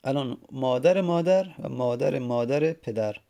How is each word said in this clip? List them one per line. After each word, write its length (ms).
الان 340
مادر 500
مادر 580
و 100
مادر 500
مادر 540
پدر 440